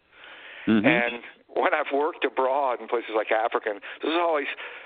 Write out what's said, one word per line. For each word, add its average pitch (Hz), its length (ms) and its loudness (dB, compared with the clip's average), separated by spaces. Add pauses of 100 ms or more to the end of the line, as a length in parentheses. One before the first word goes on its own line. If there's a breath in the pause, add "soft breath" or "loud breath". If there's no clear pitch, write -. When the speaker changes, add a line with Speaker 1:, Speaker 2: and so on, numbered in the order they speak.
(680 loud breath)
Speaker 1:
Mm-hmm. 107 180 6
Speaker 2:
And 120 360 2 (260)
when 165 240 2
I've 151 200 0
worked 147 340 0
abroad 131 560 0
in 110 60 -12
places 113 280 -2
like 107 160 2
Africa, 113 380 0 (320 loud breath)
this - 80 0
is 165 100 2
always 156 260 2 (400 loud breath)